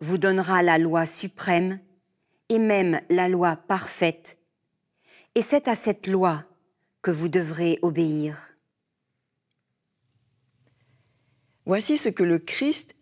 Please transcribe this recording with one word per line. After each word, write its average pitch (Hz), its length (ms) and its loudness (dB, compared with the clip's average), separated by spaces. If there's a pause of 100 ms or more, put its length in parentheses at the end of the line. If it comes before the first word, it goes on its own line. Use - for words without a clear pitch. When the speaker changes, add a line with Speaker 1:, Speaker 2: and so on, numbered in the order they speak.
Speaker 1:
vous 160 160 -2
donnera 185 460 2
la 165 160 4
loi 165 260 0
suprême, 185 720 -2 (720)
et 226 100 2
même 196 520 2
la 180 180 2
loi 175 280 0
parfaite. - 840 -4 (960)
Et 240 80 2
c'est 285 260 0
à 233 60 2
cette - 320 -4
loi 185 360 0 (600)
que - 80 -2
vous 165 180 -2
devrez 165 540 0
obéir. 151 720 -2 (3000)
Speaker 2:
Voici 220 320 0
ce 247 100 0
que 202 140 -2
le 170 160 2
Christ - 640 -4